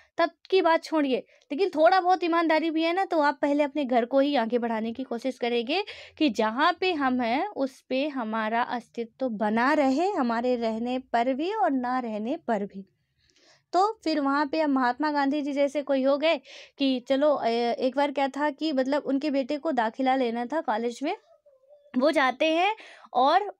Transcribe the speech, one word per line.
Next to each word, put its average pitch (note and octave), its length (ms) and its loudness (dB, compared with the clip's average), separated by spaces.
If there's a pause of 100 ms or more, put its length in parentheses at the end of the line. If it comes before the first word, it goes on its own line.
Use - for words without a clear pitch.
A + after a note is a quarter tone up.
(180)
तब E4+ 120 2 (200)
की F#4+ 120 4
बात D#4+ 220 2
छोड़िए, C#4 320 0 (340)
लेकिन F4 200 -2
थोड़ा F4 300 4
बहुत F4+ 240 2
ईमानदारी E4 460 2
भी D#4+ 120 -2
है E4 100 0
ना, F#4+ 120 0
तो F4 160 0
आप C#4+ 220 2
पहले D4 200 2
अपने C#4+ 220 -2
घर A#3+ 200 2
को C4+ 160 2
ही C#4+ 160 2
आगे A#3 220 0
बढ़ाने A3+ 340 -4
की C4+ 100 -10
कोशिश B3+ 360 -6
करेंगे A#3+ 440 -2 (360)
कि D#4 120 2
जहाँ A#3 500 2
पे F#4 120 2
हम C4 280 0
हैं B3+ 260 0
उस C4+ 340 -6
पे C4 280 -2
हमारा A3+ 540 -2
अस्तित्व A#3 680 -6
बना A3+ 420 0
रहे, D4 360 2
हमारे B3 480 0
रहने A#3 420 -4 (140)
पर A#3+ 220 0
भी E4 180 -4
और G4+ 180 2
ना B3+ 280 -2
रहने A3+ 400 -4
पर G#3 260 -2
भी। G3 200 -12 (880)
तो G4 200 2 (120)
फिर D#4 160 0
वहाँ C#4 260 0
पे D#4+ 140 -2
अब D4+ 100 0
महात्मा C4 420 0
गांधी C#4+ 300 0
जी C#4+ 100 -4
जैसे C#4 300 0
कोई C#4 200 0
हो C#4 160 2
गए D#4 220 0 (380)
कि C4+ 200 2 (100)
चलो, C#4 340 2
ए-, A#3 300 0
एक B3+ 240 -2
बार C#4+ 160 0
क्या C4+ 160 0
था D4 220 -2
कि D4+ 220 -4
मतलब C4+ 300 0
उनके C#4 280 -2
बेटे C#4 280 -2
को D#4+ 140 -4
दाखिला B3+ 440 0
लेना A#3+ 300 -2
था D4 160 -4
कॉलेज A#3 400 -4
में, F4 140 -4 (800)
वो C4 160 2
जाते C4+ 360 2
हैं F4 280 2 (400)
और D#4+ 340 4 (120)